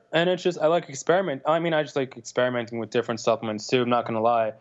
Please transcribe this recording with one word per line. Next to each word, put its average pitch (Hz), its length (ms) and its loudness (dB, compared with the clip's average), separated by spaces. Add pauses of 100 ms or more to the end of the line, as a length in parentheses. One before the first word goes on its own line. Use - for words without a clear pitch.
(140)
And 170 160 2
it's 180 120 0
just, 170 160 0
I 156 100 2
like 165 200 2
experiment. 156 580 -2
I 160 140 2
mean, 165 140 0
I 151 100 2
just 139 140 -8
like 135 180 -4
experimenting 120 640 -2
with 110 120 -8
different 113 280 -2
supplements 110 480 -2
too. 127 140 2
I'm 120 80 0
not 120 160 2
gonna 113 160 -2
lie. 113 400 2